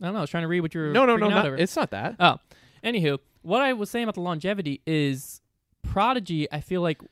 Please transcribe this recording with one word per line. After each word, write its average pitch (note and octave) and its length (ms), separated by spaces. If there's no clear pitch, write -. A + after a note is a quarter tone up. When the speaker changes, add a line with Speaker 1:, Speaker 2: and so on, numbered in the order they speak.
Speaker 1:
I E3+ 40
don't F#3 80
know. G#3+ 60
I - 20
was C#3+ 80
trying E3+ 140
to D#3+ 40
read F3 140
what E3 120
you're D#3+ 200
Speaker 2:
No, B3+ 120
no, A#3+ 120
Speaker 1:
freaking - 40
Speaker 2:
no, G#3 40
Speaker 1:
out G#3 60
Speaker 2:
not, G3+ 160
Speaker 1:
over. C3+ 100
Speaker 2:
it's F3 180
not D4 160
that. B2 280
Speaker 1:
Oh. E3+ 180
Anywho, E3+ 360
what G#3 200
I C4 120
was G#3 160
saying A#3+ 140
about G#3+ 120
the F3+ 60
longevity F3 640
is C#3+ 560
Prodigy, G3 680
I D3 100
feel F3+ 200
like E3 200